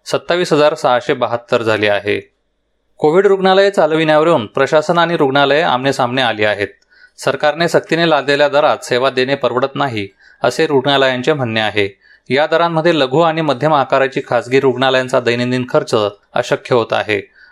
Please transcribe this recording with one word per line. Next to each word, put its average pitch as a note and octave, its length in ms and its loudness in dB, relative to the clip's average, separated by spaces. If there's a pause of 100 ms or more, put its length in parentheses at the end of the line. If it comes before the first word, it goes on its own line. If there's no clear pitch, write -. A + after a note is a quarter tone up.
सत्तावीस E3+ 460 -4
हजार D3+ 220 4
सहाशे C#3 400 0
बहात्तर A#2+ 480 -2
झाली G#2+ 240 0
आहे. G2+ 440 -2 (680)
कोविड E3+ 280 2
रुग्णालये F#3+ 440 2
चालविण्यावरून D#3+ 760 2
प्रशासन D3+ 520 0
आणि E3+ 180 0
रुग्णालये C#3+ 460 2
आमनेसामने C3 600 -2
आली A2 220 0
आहेत. G#2 240 -2 (520)
सरकारने D3+ 480 -2
सक्तीने E3 420 0
लादलेल्या C#3+ 380 2
दरात C#3 300 2
सेवा C3 320 -2
देणे B2+ 240 -2
परवडत B2+ 400 -2
नाही, A2+ 340 -6 (340)
असे D3 240 0
रुग्णालयांचे C3+ 680 0
म्हणणे A#2 280 -4
आहे. G#2 380 -2 (300)
या C#3 180 0
दरांमध्ये E3 520 0
लघु C#3 220 0
आणि E3 200 0
मध्यम D3 340 0
आकाराची C3+ 520 0
खासगी B2 340 0
रुग्णालयांचा C3 600 0
दैनंदिन B2 480 -2
खर्च D3 260 -2 (380)
अशक्य - 420 -4
होत A2+ 160 2
आहे. G#2+ 380 -4 (240)